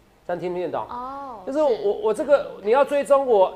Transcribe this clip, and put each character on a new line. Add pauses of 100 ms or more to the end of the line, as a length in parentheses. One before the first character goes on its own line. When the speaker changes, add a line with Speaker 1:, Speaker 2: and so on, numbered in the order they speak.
(260)
Speaker 1:
这
样
听
不
听
得
懂？
Speaker 2:
哦，
Speaker 1:
就
是
我，
Speaker 2:
是。 (140)
Speaker 1:
我
这
个， (120)
你
要
追
踪
我